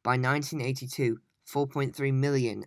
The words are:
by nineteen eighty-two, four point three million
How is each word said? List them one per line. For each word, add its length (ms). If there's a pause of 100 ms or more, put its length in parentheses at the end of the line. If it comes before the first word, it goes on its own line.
by 140
nineteen 460
eighty-two, 560 (260)
four 220
point 280
three 180
million 540